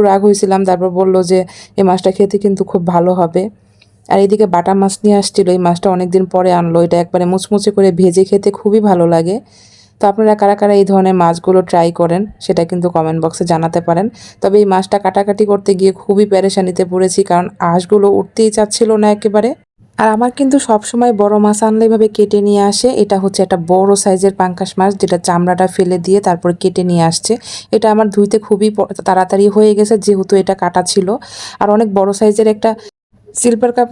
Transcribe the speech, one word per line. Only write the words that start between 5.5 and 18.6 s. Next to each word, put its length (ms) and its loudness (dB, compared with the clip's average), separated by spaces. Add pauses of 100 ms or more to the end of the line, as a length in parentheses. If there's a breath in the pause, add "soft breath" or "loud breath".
এই 100 -2
মাছটা 300 0
অনেকদিন 280 0 (100)
পরে 260 2
আনলো। 260 0
এটা 180 0
একবারে 280 -2
মুচমুচে 440 -2
করে 140 4 (100)
ভেজে 300 2
খেতে 220 0
খুবই 280 -2 (100)
ভালো 240 2
লাগে। 240 0 (640 soft breath)
তো 100 0
আপনারা 300 2
কারা 180 2
কারা 220 2
এই 100 4
ধরনের 300 4
মাছগুলো 380 2 (100)
ট্রাই 200 2 (100)
করেন 220 0 (240)
সেটা 240 0
কিন্তু 260 -4
কমেন্ট 280 -2
বক্সে 280 -4
জানাতে 360 -2
পারেন। 180 0 (340 loud breath)
তবে 220 0
এই 120 2
মাছটা 320 -2
কাটাকাটি 460 -2
করতে 280 -2
গিয়ে 120 2 (100)
খুবই 300 2
পেরেশানিতে 600 0
পড়েছি, 380 0
কারণ 160 0 (260)
আঁশগুলো 360 2 (120)
উঠতেই 360 -2
চাচ্ছিল 340 0 (140)